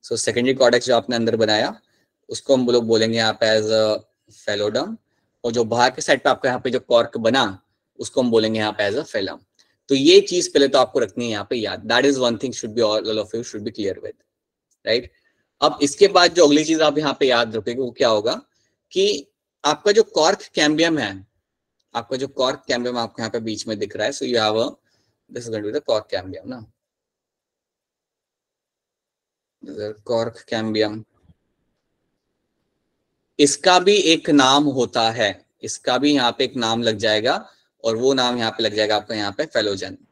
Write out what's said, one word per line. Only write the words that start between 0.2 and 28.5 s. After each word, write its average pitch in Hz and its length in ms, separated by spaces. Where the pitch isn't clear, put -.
cortex 123 300
जो 123 80
आपने 120 200
अंदर 113 200
बनाया, 110 400
उसको - 260
हम 123 140
लोग 120 180
बोलेंगे 113 300
यहाँ 110 240
पे 110 160
as 107 160
a 110 100
phalloderm, 107 560
और 120 80
जो 117 140
बाहर 120 260
के - 100
side 139 220
पे 143 60
आपका 127 200
यहाँ 123 140
पे 131 60
जो 120 100
कॉर्क 117 400
बना, 117 260
उसको 123 220
हम 123 100
बोलेंगे 110 280
यहाँ 107 120
पे 101 200
as 113 60
a 156 140
phellum। 90 280
तो 139 60
ये 160 260
चीज 180 320
पहले 139 140
तो 135 120
आपको 127 200
रखनी 120 260
है 113 60
यहाँ 104 180
पे 127 60
याद। 98 360
That 123 140
is 139 140
one 120 180
thing 127 160
should 107 220
be 117 80
all, 107 260
all 107 100
of 104 140
you 117 100
should 107 200
be 113 80
clear 98 240
with, 107 200
right? 120 220
अब 151 200
इसके 147 260
बाद 180 260
जो 170 140
अगली 147 180
चीज 160 160
आप 151 160
यहाँ 147 220
पे 139 80
याद 117 280
रखोगे 117 200
वो 127 160
क्या 120 180
होगा 110 240
कि 196 340
आपका 151 280
जो 214 120
कॉर्क 170 400
cambium 156 440
है, 104 120
आपका 120 240
जो 135 100
cork 135 400
cambium 123 300
आपको 117 240
यहाँ 113 100
पे 120 80
बीच 113 280
में 107 120
दिख 98 160
रहा 107 100
है, 143 80
so - 100
you 123 140
have 107 200
a, 120 120
this 123 120
is 120 60
going 107 140
to 104 80
be - 20
the - 100
cork 110 260
cambium 92 380
na, 120 180